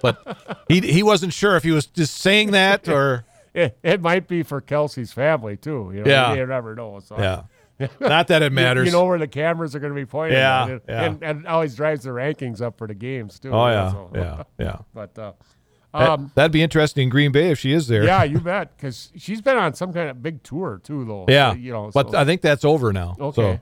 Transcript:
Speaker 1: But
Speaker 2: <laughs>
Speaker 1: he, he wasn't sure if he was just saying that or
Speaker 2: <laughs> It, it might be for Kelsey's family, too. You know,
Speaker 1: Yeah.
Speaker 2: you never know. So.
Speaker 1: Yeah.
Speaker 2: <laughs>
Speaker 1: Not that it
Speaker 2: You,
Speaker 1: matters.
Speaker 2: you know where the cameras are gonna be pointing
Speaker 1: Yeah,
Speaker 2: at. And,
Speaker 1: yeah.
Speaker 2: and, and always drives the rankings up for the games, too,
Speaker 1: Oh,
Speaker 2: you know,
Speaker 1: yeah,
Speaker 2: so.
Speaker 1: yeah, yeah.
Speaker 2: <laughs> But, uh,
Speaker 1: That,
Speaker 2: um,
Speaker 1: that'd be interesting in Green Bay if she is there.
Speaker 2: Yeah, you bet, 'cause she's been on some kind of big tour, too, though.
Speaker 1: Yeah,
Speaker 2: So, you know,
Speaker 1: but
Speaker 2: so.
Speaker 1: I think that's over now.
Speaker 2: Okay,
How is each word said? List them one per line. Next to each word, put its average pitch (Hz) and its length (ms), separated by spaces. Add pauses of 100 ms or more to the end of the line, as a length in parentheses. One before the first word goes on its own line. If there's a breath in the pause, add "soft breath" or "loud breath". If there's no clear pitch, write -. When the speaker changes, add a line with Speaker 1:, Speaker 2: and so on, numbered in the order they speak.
Speaker 1:
But - 640
Speaker 2:
<laughs> - 20
Speaker 1:
he, 180 140
he 165 220
wasn't 190 280
sure 196 240
if 160 80
he 160 80
was 151 140
just - 320
saying 208 340
that 196 380
or 139 400
Speaker 2:
<laughs> - 40 (180 soft breath)
It, 160 300
it 185 180
might 175 280
be 170 160
for 139 180
Kelsey's 143 500
family, 117 460
too. 120 360
You 101 100
know, 135 60
Speaker 1:
Yeah. 131 260
Speaker 2:
you 127 100
never 120 300
know. 107 280
So. 107 140
Speaker 1:
Yeah. 98 720 (100)
Speaker 2:
<laughs> - 20
Speaker 1:
Not 170 280
that 156 160
it 143 80
Speaker 2:
You, 131 40
Speaker 1:
matters. 127 300
Speaker 2:
you 175 60
know 175 140
where 180 120
the 156 100
cameras 156 480
are 147 40
gonna 143 160
be 139 100
pointing 143 320
Speaker 1:
Yeah, 131 280
Speaker 2:
at. - 40
And, 127 180
Speaker 1:
yeah. 113 160
Speaker 2:
and, 160 200
and 151 240
always 165 280
drives 151 280
the 131 80
rankings 123 500
up 120 160
for 113 80
the 107 80
games, 117 460
too, 131 120
Speaker 1:
Oh, 113 160
Speaker 2:
you 117 60
know, 95 400
Speaker 1:
yeah, - 80 (140)
Speaker 2:
so. 80 100 (140)
Speaker 1:
yeah, - 60
yeah. - 200
Speaker 2:
<laughs> - 80
But, 104 240
uh, 104 140 (640)
Speaker 1:
That, 160 160
Speaker 2:
um, 143 260
Speaker 1:
that'd 156 160
be 160 100
interesting 151 440
in 127 40
Green 143 220
Bay 156 180
if 147 80
she 131 160
is 156 140
there. 113 160
Speaker 2:
Yeah, 185 200
you 151 160
bet, 175 380
'cause - 400
she's 214 240
been 262 160
on 170 160
some 185 200
kind 165 160
of 127 120
big 151 220
tour, 135 400
too, 147 220
though. 101 220
Speaker 1:
Yeah, 131 260
Speaker 2:
So, - 40
you 123 140
know, 107 200
Speaker 1:
but 135 200
Speaker 2:
so. 196 80
Speaker 1:
I 143 60
think 175 160
that's 147 220
over 143 300
now. 90 260
Speaker 2:
Okay, 113 420